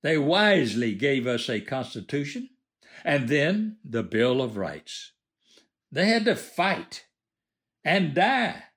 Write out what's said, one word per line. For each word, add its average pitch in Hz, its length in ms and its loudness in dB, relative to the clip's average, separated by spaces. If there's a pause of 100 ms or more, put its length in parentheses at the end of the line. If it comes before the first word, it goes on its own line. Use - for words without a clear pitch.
They 160 160 2
wisely 143 760 2
gave 131 320 0
us 120 200 -2
a 110 140 -2
constitution 143 880 -6 (540)
and 127 260 0
then 190 560 0
the 117 160 -4
Bill 123 400 2
of 113 160 -4
Rights. 76 540 -8 (800)
They 170 160 0
had 226 180 2
to 220 100 4
fight - 720 -4 (760)
and 160 320 2
die 220 480 0 (140)